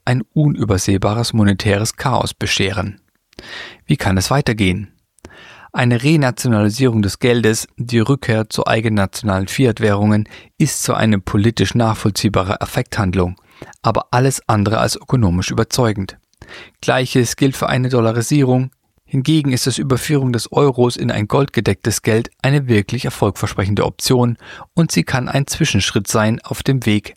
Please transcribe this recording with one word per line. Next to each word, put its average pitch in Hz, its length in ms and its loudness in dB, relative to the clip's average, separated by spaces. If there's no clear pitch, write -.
ein 123 160 0
unübersehbares 110 1000 0
monetäres 101 640 0
Chaos - 360 -2
bescheren. 98 680 -4
Wie 147 120 0
kann 95 180 0
es 92 160 0
weitergehen? 107 640 0
Eine 120 300 2
Renationalisierung 123 1000 2
des 98 160 -4
Geldes, 117 480 2
die 117 220 -2
Rückkehr 110 500 0
zu - 160 -2
eigennationalen 104 840 0
Fiat-Währungen, 107 800 2
ist - 240 0
zwar - 160 0
eine 107 220 2
politisch 107 560 0
nachvollziehbare 107 840 0
Affekthandlung, 92 800 -2
aber - 260 0
alles 131 400 0
andere 104 300 2
als 120 160 0
ökonomisch 92 560 0
überzeugend. 110 640 -2
Gleiches 127 540 0
gilt 135 200 0
für - 140 -4
eine 127 200 0
Dollarisierung. 127 840 2
Hingegen 143 460 0
ist 123 160 -2
das 120 100 -2
Überführen 131 560 0
des - 180 -4
Euros 123 460 2
in 123 140 -2
ein 107 160 -2
goldgedecktes 117 720 -2
Geld 113 300 0
eine 139 260 2
wirklich 117 380 0
erfolgversprechende 101 800 -2
Option 123 520 0
und 165 180 2
sie 165 120 0
kann 127 260 -4
ein 139 160 0
Zwischenschritt - 600 -2
sein 110 340 0
auf - 220 -8
dem 135 240 0
Weg, 104 300 -2